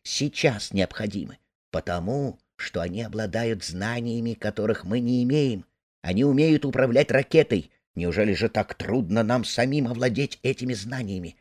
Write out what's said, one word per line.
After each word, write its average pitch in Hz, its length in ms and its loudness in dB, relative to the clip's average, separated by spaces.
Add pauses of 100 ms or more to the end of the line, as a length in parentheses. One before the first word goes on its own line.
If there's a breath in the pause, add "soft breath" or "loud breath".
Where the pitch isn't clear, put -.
сейчас - 720 -2
необходимы? 101 640 -4 (320)
Потому 90 680 -4 (220)
что - 220 -6
они 90 200 -4
обладают 110 600 -4
знаниями, 117 680 -4
которых 107 500 -2
мы 110 160 -2
не 123 240 0
имеем. 127 400 2 (380)
Они 98 220 2
умеют 147 400 4
управлять 131 460 4
ракетой. 135 600 4 (240)
Неужели 90 400 2
же 104 140 0
так - 260 -2
трудно 107 480 0
нам 117 220 2
самим 131 440 0
овладеть 123 540 -2
этими 127 320 -2
знаниями? 98 680 -8